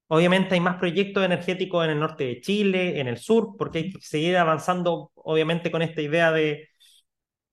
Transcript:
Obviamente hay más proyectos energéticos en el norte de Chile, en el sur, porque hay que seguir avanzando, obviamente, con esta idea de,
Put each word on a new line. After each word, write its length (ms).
Obviamente 480
hay 60
más 160
proyectos 460
energéticos 640
en 60
el 80
norte 260
de 160
Chile, 580
en 80
el 100
sur, 400
porque 220
hay 120
que 100
seguir 360
avanzando, 800
obviamente, 560
con 100
esta 200
idea 300
de, 380